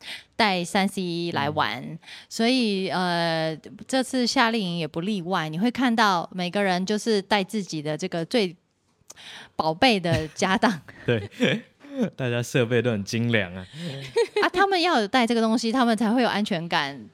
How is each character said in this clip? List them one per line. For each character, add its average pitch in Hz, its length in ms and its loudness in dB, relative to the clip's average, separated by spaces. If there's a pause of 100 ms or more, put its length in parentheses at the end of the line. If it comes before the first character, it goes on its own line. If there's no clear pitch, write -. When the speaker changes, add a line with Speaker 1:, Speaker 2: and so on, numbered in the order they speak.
(360)
Speaker 1:
带 190 260 2
三 190 240 0
C 170 460 -4
来 143 180 0
玩， 135 320 -2
Speaker 2:
嗯。 156 160 -12 (300)
Speaker 1:
所 - 180 0
以， 214 420 2
呃， 165 680 0 (320)
这 262 140 2
次 247 240 0
夏 233 240 2
令 233 100 0
营 175 180 -2
也 160 80 -2
不 165 140 -6
例 190 220 -4
外， 170 260 -2
你 156 100 -6
会 240 120 2
看 240 240 0
到 202 380 2
每 180 180 -4
个 202 120 0
人 185 220 0
就 214 140 0
是 208 240 0
带 202 200 0
自 202 200 -4
己 160 180 -6
的 151 160 -4
这 185 100 -6
个 170 180 -4
最 185 300 0 (1000)
宝 160 160 0
贝 214 260 4
的 160 300 0
家 190 280 0
当。 185 320 2
Speaker 2:
<laughs> - 180 -20
对， 107 220 0 (880)
大 127 140 -2
家 120 120 0
设 123 220 0
备 117 160 4
都 117 120 2
很 101 100 -2
精 117 300 0
良 95 220 2
啊。 92 120 -10 (760)
Speaker 1:
啊， - 80 4
他 381 160 4
们 381 140 0
要 320 200 2
有 202 80 0
带 247 180 2
这 240 80 0
个 226 60 2
东 220 180 2
西， 226 140 0
他 254 120 2
们 233 120 4
才 220 140 2
会 247 120 4
有 220 60 4
安 202 140 0
全 175 260 -2
感。 143 300 0 (160)